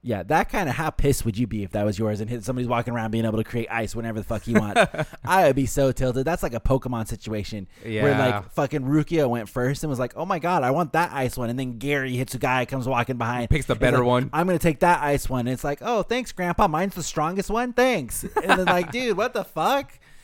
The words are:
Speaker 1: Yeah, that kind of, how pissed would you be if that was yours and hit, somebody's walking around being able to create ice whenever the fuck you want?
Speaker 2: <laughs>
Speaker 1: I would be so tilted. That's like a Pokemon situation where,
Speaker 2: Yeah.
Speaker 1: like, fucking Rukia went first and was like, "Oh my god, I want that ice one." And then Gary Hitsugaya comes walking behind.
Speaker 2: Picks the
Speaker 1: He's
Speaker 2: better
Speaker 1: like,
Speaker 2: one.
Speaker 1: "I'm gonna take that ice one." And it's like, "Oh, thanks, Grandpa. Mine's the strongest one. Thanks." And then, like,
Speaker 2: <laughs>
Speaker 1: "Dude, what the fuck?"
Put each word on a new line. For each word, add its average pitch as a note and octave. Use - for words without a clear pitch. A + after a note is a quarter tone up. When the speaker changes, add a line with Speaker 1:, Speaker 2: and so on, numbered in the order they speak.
Speaker 1:
Yeah, G#2
that D3+
kind F#3+
of, -
how D#3+
pissed -
would G2+
you A#2+
be G#2
if F#2+
that G#2
was G#2
yours G#2+
and A2+
hit, A#2+
somebody's B2
walking A#2+
around A2+
being A2+
able A2
to A2
create A#2
ice A2+
whenever A2+
the G2+
fuck A2
you A#2
want? G#2
Speaker 2:
<laughs> -
Speaker 1:
I F3+
would -
be C3+
so C3+
tilted. C3
That's D#3+
like C#3+
a A2+
Pokemon B2+
situation G#2+
where, A2+
Speaker 2:
Yeah. C#3+
Speaker 1:
like, G2+
fucking D3
Rukia D3
went A#2
first C3+
and D#3
was B2
like, B2
"Oh D3+
my F#3
god, E3+
I B2+
want D3+
that E3
ice C3
one." A#2+
And B2
then B2+
Gary C3+
Hitsugaya B2+
comes B2+
walking A#2+
behind. A#2+
Speaker 2:
Picks D3
the B2+
Speaker 1:
He's A2
Speaker 2:
better B2
Speaker 1:
like, B2
Speaker 2:
one. B2
Speaker 1:
"I'm E3+
gonna F3+
take E3
that F3
ice C#3+
one." C3
And A#2+
it's B2+
like, C#3+
"Oh, F3+
thanks, A#3+
Grandpa. F3+
Mine's F3
the E3+
strongest F3
one. A#3
Thanks." A#3+
And D#4+
then, F#3
like, F3+
Speaker 2:
<laughs> -
Speaker 1:
"Dude, A#3
what A#3+
the G3+
fuck?" A#3+